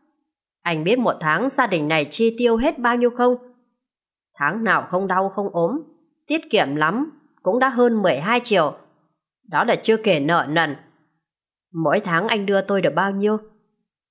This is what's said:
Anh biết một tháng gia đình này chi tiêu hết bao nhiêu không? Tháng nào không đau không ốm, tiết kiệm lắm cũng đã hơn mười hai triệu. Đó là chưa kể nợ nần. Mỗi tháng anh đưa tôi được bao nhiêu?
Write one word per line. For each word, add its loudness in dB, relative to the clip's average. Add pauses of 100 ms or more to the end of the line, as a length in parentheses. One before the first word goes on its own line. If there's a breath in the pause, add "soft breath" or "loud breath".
(600)
Anh -4
biết 2
một 0
tháng 0
gia 0
đình -2
này 0
chi 0
tiêu 2
hết -2
bao 0
nhiêu 2
không? 0 (1000)
Tháng -2
nào 0
không -2
đau 0
không -6
ốm, -2 (460)
tiết -2
kiệm 2
lắm -2 (220)
cũng 0
đã 2
hơn 2
mười 2
hai 0
triệu. 0 (720)
Đó 0
là 2
chưa 0
kể 2
nợ 0
nần. 0 (1000)
Mỗi 0
tháng -2
anh -2
đưa 0
tôi -2
được 0
bao 0
nhiêu? -2 (720)